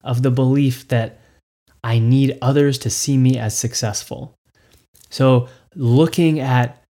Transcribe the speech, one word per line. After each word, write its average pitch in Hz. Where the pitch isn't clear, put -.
of 127
the 131
belief 131
that 113
I 117
need 131
others 139
to 120
see -
me 127
as 110
successful. -
So 127
looking 156
at 127